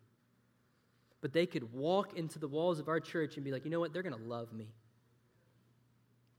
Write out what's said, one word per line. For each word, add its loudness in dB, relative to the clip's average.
but -2
they 6
could -2
walk 2
into -4
the -2
walls 2
of -6
our 4
church -2
and -4
be -2
like, -2
"You -2
know 2
what? 0
They're -2
gonna -4
love -6
me." -10